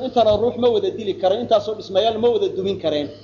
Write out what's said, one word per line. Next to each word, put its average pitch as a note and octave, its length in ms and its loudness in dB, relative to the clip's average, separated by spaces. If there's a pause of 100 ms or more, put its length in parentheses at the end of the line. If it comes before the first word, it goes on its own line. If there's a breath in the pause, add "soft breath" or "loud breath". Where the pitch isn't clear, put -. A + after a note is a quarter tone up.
intan A#3+ 220 2
oo G#3 100 4
ruux A#3 200 0
ma A#3+ 120 2
wada G3+ 220 0
dili E3+ 260 -6
karo, F#3 180 2
intaasoo A3 400 0
dhismayaal G#3 460 0
ma A#3+ 80 4
wada G3+ 200 2
dumin F#3+ 300 -4
kareen. D3+ 300 -2 (140)